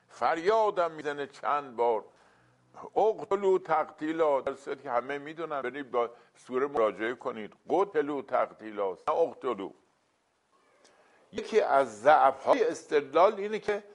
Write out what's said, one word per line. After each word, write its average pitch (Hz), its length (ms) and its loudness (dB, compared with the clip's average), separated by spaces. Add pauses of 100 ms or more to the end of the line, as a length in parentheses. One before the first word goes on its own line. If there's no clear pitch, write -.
فریادم 170 840 0
می‌زنه 143 360 -6
چند 139 480 -4
بار، 117 300 0 (880)
«اقتلوا 196 640 2
تقتیلا»، 156 840 0
در 135 120 -4
صورتی 135 300 -10
که 139 80 -8
همه 123 260 -2
می‌دونن. 156 440 -8
برید 123 300 -8
با 117 180 0 (380)
سوره 127 200 0
مراجعه 110 460 0
کنید، 113 400 -10 (160)
«قتلوا 147 520 0
تقتیلا»، 107 680 -4
نه 151 240 -4
«اقتلوا». 127 560 -2 (1600)
یکی 220 280 0
از 117 400 2
ضعف‌های 135 600 4
استدلال 160 680 2
اینه 208 260 -6
که 208 240 -4 (120)